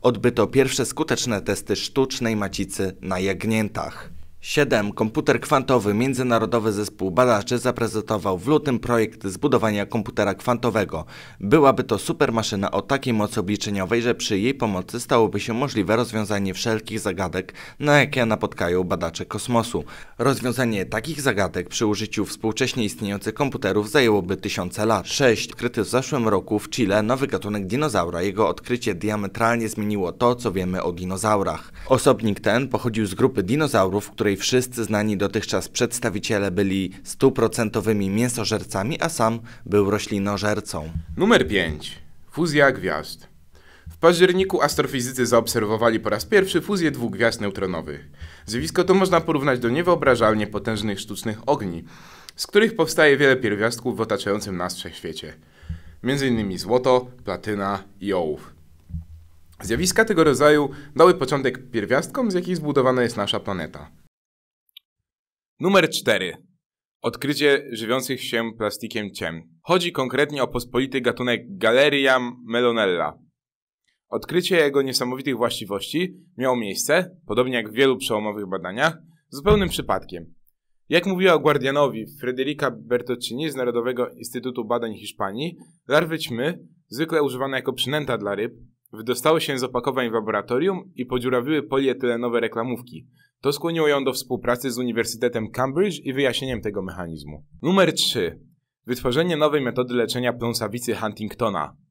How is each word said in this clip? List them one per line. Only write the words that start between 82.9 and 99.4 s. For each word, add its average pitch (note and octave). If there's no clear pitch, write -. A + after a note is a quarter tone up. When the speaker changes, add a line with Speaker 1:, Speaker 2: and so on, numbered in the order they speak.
Speaker 2:
z C3
Narodowego B2
Instytutu B2
Badań A2+
Hiszpanii, A2
larwy D#3
ćmy, C#3
zwykle D#3+
używane C3
jako B2
przynęta B2+
dla G2+
ryb, A#2+
wydostały B2
się C3+
z B2
opakowań B2+
w A2
laboratorium A2
i B2
podziurawiły B2+
polietylenowe B2
reklamówki. A2+
To C#3+
skłoniło E3
ją C#3+
do B2+
współpracy B2
z A2+
Uniwersytetem A#2
Cambridge D3
i C3
wyjaśnieniem C3
tego G2+
mechanizmu. E2
Numer F3+
trzy. E2+
Wytworzenie C#3+
nowej D3